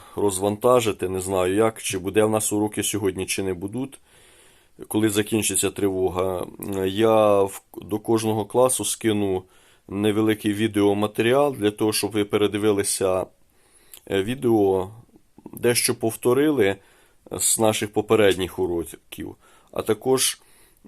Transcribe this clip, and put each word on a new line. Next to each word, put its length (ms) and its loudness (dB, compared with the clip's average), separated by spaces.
розвантажити, 920 2
не 120 -4
знаю 340 0
як, 280 0
чи 160 -4
буде 260 0
в 60 2
нас 220 -2
уроки 300 0
сьогодні, 440 -4
чи 160 -4
не 120 -4
будуть, 460 -10
коли 220 0
закінчиться 600 0
тривога. 760 -2
Е, 120 0
я 540 4
в, 200 -4
до 160 -6
кожного 460 0
класу 400 2
скину 580 -2
невеликий 680 0
відеоматеріал 1000 2
для 160 0
того, 220 0
щоб 180 -4
ви 140 0
передивилися, 1040 0
е, 120 0
відео, 680 2
дещо 420 0
повторили 840 0
з 200 0
наших 340 0
попередніх 680 2
уроків, 800 -6
а 100 -6
також, 580 0